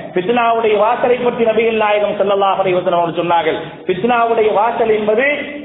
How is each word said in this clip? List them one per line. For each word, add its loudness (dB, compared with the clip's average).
ஃபித்னாவுடைய 2
வாசலை 0
பற்றி -2
நபிகள் 2
நாயகம் 0
ஸல்லல்லாஹு 0
அலைஹி 0
வஸல்லம் 0
அவர்கள் -2
சொன்னார்கள், 0
"ஃபித்னாவுடைய 0
வாசல் 0
என்பது 2